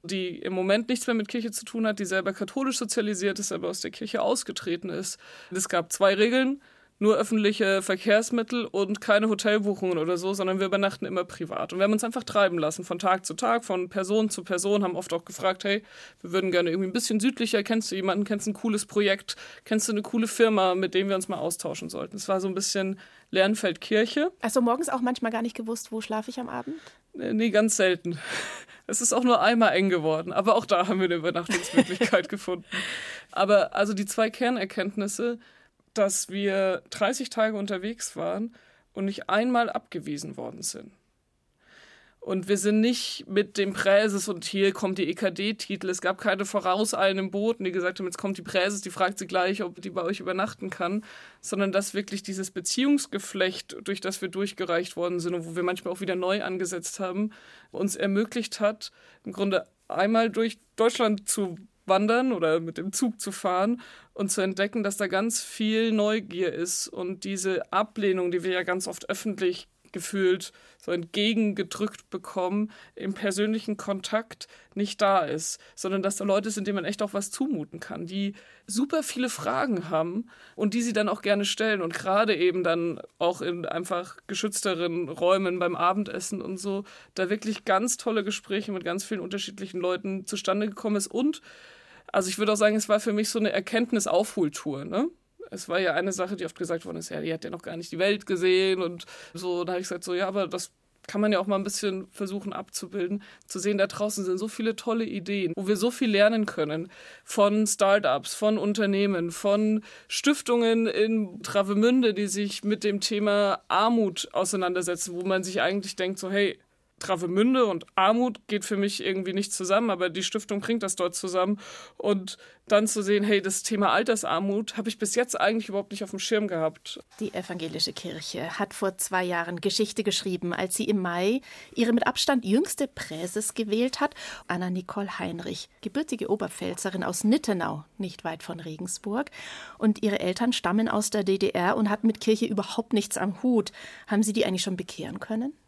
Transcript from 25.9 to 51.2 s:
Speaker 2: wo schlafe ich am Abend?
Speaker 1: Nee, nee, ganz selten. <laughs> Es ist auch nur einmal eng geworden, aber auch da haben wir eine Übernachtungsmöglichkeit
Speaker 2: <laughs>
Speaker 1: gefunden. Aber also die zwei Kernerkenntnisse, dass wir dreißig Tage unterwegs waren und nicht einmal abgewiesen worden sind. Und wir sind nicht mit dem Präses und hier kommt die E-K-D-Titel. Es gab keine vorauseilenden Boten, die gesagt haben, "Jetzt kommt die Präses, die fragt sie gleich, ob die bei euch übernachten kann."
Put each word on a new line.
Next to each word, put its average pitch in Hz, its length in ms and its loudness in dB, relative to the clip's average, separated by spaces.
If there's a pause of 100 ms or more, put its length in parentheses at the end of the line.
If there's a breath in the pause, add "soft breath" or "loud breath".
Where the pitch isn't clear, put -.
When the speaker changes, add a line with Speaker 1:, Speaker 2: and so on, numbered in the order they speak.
Speaker 2:
wo 220 100 -6
schlafe 214 280 -4
ich 254 100 -10
am 240 100 -8
Abend? 277 260 -8 (400 loud breath)
Speaker 1:
Nee, - 180 -4
nee, 220 160 2
ganz 214 280 4
selten. 175 460 2
<laughs> - 60 -10 (580 loud breath)
Es - 120 -2
ist 240 140 2
auch 247 100 4
nur 247 180 6
einmal 220 320 6
eng 190 160 4
geworden, 160 440 0
aber 202 220 4
auch 233 100 2
da 185 220 4
haben 190 120 2
wir 190 60 4
eine 170 100 2
Übernachtungsmöglichkeit 180 1120 2
Speaker 2:
<laughs> - 0 -
Speaker 1:
gefunden. 180 360 -6 (680 loud breath)
Aber 196 420 4
also 208 200 2
die 196 120 -2
zwei 226 240 0
Kernerkenntnisse, 220 1120 -2 (540 soft breath)
dass 196 360 0
wir 196 600 0
dreißig 240 400 -2
Tage 220 260 0
unterwegs 202 640 -6
waren 196 360 -4 (400 soft breath)
und 196 120 -4
nicht 196 240 -4
einmal 233 400 2
abgewiesen 147 680 -8
worden 123 260 -10
sind. - 300 -8 (1300 soft breath)
Und 185 240 -4
wir 202 120 4
sind 208 220 4
nicht - 460 0
mit 196 300 0
dem 196 160 0
Präses 202 560 4
und 175 160 -6
hier 196 280 2
kommt 190 260 -2
die 156 100 0
E-K-D-Titel. 196 800 -2
Es 185 120 -4
gab 185 180 0
keine 196 260 0
vorauseilenden 196 840 2
Boten, 214 320 0
die 185 80 -2
gesagt 180 260 -2
haben, 190 80 -6
"Jetzt 175 140 -6
kommt 196 180 -2
die 175 60 -12
Präses, 196 380 0
die 185 100 -10
fragt 190 260 0
sie 190 80 -8
gleich, 185 380 0
ob 175 180 -8
die 190 80 -10
bei 180 140 -4
euch 190 160 -2
übernachten 190 500 -4
kann." 196 340 -2 (380 loud breath)